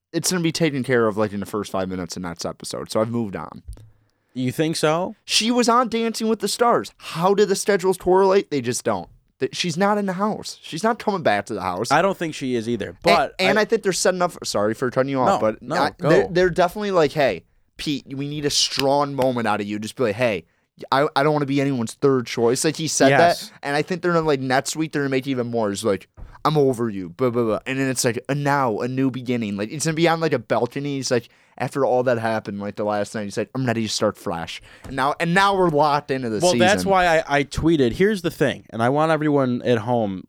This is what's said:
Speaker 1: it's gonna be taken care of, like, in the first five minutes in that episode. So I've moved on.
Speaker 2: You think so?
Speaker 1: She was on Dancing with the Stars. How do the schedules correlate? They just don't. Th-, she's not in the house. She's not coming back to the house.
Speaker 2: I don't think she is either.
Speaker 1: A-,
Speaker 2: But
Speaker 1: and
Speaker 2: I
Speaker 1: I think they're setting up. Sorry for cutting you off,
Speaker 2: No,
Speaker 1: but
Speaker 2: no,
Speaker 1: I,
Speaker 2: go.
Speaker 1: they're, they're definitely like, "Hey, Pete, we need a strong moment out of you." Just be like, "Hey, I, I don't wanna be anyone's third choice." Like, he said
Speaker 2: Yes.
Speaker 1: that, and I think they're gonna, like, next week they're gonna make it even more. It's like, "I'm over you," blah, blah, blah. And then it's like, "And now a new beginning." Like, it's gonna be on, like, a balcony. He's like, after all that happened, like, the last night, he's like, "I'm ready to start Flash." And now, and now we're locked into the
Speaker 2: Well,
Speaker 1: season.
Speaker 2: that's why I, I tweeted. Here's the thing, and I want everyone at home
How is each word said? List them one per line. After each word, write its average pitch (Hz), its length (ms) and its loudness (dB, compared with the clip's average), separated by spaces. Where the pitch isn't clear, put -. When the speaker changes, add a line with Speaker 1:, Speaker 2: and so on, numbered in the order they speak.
Speaker 1:
it's 165 200 -2
gonna 180 120 -2
be 160 80 0
taken 143 320 -2
care 120 240 2
of, 104 100 -2
like, 107 140 0
in 101 80 -6
the 95 60 -6
first 101 260 -6
five 95 160 -4
minutes 90 300 -8
in 90 60 -10
that 85 220 -10
episode. 78 460 -10
So 110 80 -2
I've 113 120 0
moved 113 240 -4
on. - 280 -14
Speaker 2:
You 127 180 -4
think 156 240 -2
so? 175 400 0
Speaker 1:
She - 260 0
was 240 180 4
on 240 200 4
Dancing 226 380 -2
with 220 120 0
the 202 80 -4
Stars. 196 500 0
How 180 360 0
do 202 120 6
the 185 100 0
schedules 190 420 0
correlate? 190 540 4
They 143 100 0
just 120 220 -4
don't. 98 260 -2
Th-, - 160 -2
she's 165 220 -4
not 202 200 2
in 202 80 -2
the 190 80 -4
house. 196 480 -6
She's 156 220 -8
not 233 160 0
coming 190 240 -4
back 104 240 2
to 117 60 -6
the 95 80 -4
house. 92 300 -2
Speaker 2:
I 147 100 4
don't 190 160 0
think 160 180 -6
she 127 200 -4
is 110 140 -2
either. 110 200 -4
Speaker 1:
A-, 87 140 -14
Speaker 2:
But 160 360 2
Speaker 1:
and 190 180 2
Speaker 2:
I 214 40 2
Speaker 1:
I 208 40 2
think 214 180 -2
they're 190 100 0
setting 185 280 0
up. - 240 -2
Sorry 107 280 0
for 123 180 -2
cutting 131 180 0
you 139 100 -2
off, 127 220 2
Speaker 2:
No, 110 100 2
Speaker 1:
but - 100 -14
Speaker 2:
no, 131 140 -6
Speaker 1:
I, - 220 0
Speaker 2:
go. - 120 0
Speaker 1:
they're, 170 200 6
they're 180 200 2
definitely 180 420 0
like, 160 220 2
"Hey, 117 300 0
Pete, 143 360 -4
we 139 140 -6
need 147 180 -6
a 147 40 0
strong 139 640 0
moment 127 320 0
out 104 140 0
of 101 60 -6
you." 104 120 -4
Just 107 160 -10
be 131 80 -2
like, 104 120 0
"Hey, 110 300 -2
I, 139 240 4
I 139 80 4
don't 151 100 4
wanna 147 120 0
be 139 160 0
anyone's 131 320 -2
third 131 340 2
choice." 117 380 0
Like, 156 100 0
he 160 120 -4
said 135 220 4
Speaker 2:
Yes. 170 400 4
Speaker 1:
that, - 140 -20
and 143 120 -4
I 151 60 2
think 175 200 -6
they're 175 120 0
gonna, 160 140 2
like, 139 140 2
next 131 340 0
week 156 160 -4
they're 151 120 -2
gonna 139 60 -2
make 131 160 -2
it 139 60 -4
even 120 160 -2
more. 113 240 0
It's 98 140 -6
like, 98 220 0
"I'm 151 120 2
over 123 320 2
you," 95 200 -8
blah, 127 220 0
blah, 120 120 0
blah. 107 220 0
And 131 140 -4
then 135 100 0
it's 127 160 -4
like, 117 140 0
"And 143 140 -2
now 139 360 0
a 123 100 -4
new 131 200 0
beginning." 120 480 -4
Like, 110 140 -4
it's 139 140 -6
gonna 160 100 0
be 165 120 2
on, 165 120 2
like, 160 140 0
a 127 60 -2
balcony. 131 580 -2
He's 131 140 -4
like, 120 180 0
after 131 240 -2
all 123 180 2
that 123 140 2
happened, 110 440 -4
like, 101 160 -8
the 107 80 -4
last 104 280 -2
night, 107 120 -6
he's 98 120 -8
like, 110 160 -4
"I'm 131 120 -2
ready 117 180 0
to 107 60 -4
start 104 280 0
Flash." 82 440 -8
And 135 100 -10
now, 135 240 0
and 170 140 0
now 196 240 4
we're 185 100 4
locked 147 420 2
into 131 200 -2
the 107 100 -2
Speaker 2:
Well, 175 140 4
Speaker 1:
season. - 60 2
Speaker 2:
that's 185 260 4
why 180 320 4
I, 143 220 0
I 143 40 0
tweeted. 139 500 2
Here's 190 280 2
the 165 100 -2
thing, 107 380 -2
and 113 120 -6
I 117 60 2
want 151 240 2
everyone 143 520 2
at 120 160 2
home 104 500 -2